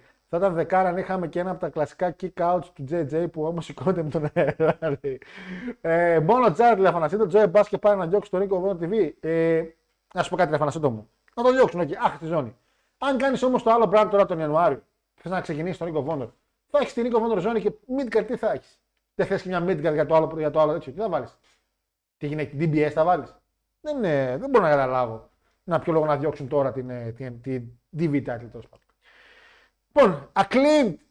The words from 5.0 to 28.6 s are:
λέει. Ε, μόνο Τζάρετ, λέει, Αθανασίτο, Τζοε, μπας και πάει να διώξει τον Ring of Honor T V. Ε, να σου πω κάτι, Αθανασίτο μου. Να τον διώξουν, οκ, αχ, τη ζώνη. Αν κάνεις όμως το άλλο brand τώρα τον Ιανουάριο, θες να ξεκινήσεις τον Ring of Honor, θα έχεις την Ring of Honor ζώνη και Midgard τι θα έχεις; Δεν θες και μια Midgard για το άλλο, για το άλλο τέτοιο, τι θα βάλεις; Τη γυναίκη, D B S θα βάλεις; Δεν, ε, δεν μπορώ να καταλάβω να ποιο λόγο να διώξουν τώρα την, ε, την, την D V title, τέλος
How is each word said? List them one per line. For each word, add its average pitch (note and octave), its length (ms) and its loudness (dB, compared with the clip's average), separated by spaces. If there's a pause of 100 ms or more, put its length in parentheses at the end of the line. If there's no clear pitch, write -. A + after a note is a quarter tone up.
λέει. C3+ 200 -8 (600)
Ε, E3 380 2
μόνο A3 320 4
Τζάρετ, A3+ 260 4
λέει, F#3+ 100 4
Αθανασίτο, E3+ 400 0
Τζοε, G3+ 200 4
μπας G3 220 4
και F#3+ 80 -4
πάει G#3 180 4
να F#3 120 -2
διώξει G3 240 -2
τον F#3 100 -2
Ring G3 120 -2
of F#3 160 0
Honor F#3 100 -4
T E3+ 100 -6
V. G3 300 0
Ε, E3 440 0 (500)
να F3+ 100 -2
σου - 60 -6
πω E3+ 60 -4
κάτι, E3 180 0
Αθανασίτο D3 380 0
μου. G#2+ 180 -10 (260)
Να A#3+ 80 -2
τον B3+ 100 6
διώξουν, A3+ 260 2
οκ, D#3 100 -2 (140)
αχ, - 140 -2
τη E3 80 -12
ζώνη. D3+ 300 -4 (420)
Αν C4+ 200 -2
κάνεις B3+ 260 0
όμως B3+ 200 0
το A3+ 80 4
άλλο A3+ 220 4
brand G#3+ 180 6
τώρα G3+ 140 6
τον F3 140 -4
Ιανουάριο, D#3 440 0 (320)
θες - 160 -14
να F#3 100 -4
ξεκινήσεις E3 360 -6
τον E3+ 160 -8
Ring C#3+ 120 -2
of D#3+ 80 -4
Honor, B2+ 160 -6 (380)
θα D4 120 0
έχεις B3+ 140 -2
την A#3 120 -2
Ring A#3+ 100 -2
of A3+ 160 0
Honor G3+ 80 0
ζώνη G#3+ 220 -2
και G#3 100 -2 (260)
Midgard A3+ 300 0
τι B3 80 -6
θα G#3 160 -4
έχεις; - 280 -10 (360)
Δεν F3+ 100 0
θες F#3+ 160 -2
και F#3 80 -10
μια F3+ 140 -2
Midgard E3 300 -2
για D3 120 0
το D#3+ 100 2
άλλο, D#3+ 220 2
για D3+ 140 -2
το D#3 80 2
άλλο D3+ 140 4
τέτοιο, D#3+ 180 -8
τι D3+ 80 -14
θα G#3+ 100 -4
βάλεις; C#3 280 -6 (800)
Τη D3+ 100 -8
γυναίκη, C#3+ 320 -6
D D#3+ 140 0
B D3+ 140 2
S - 20 -2
θα D#3 140 0
βάλεις; E3 320 0 (460)
Δεν, D4 220 -4
ε, C3+ 340 0
δεν B3 120 -8
μπορώ A3+ 140 6
να D#3+ 60 2
καταλάβω B2+ 600 0 (340)
να E3 160 -2
ποιο E3+ 140 -2
λόγο D#3 120 2
να D3 120 2
διώξουν C#3+ 300 -6
τώρα C3+ 240 0
την, B2+ 180 -8
ε, A#2+ 220 -10
την, A#2+ 300 -14
την B2+ 220 -6 (340)
D D3+ 40 -4
V D3+ 140 0
title, B2+ 80 0
τέλος A#2 460 -12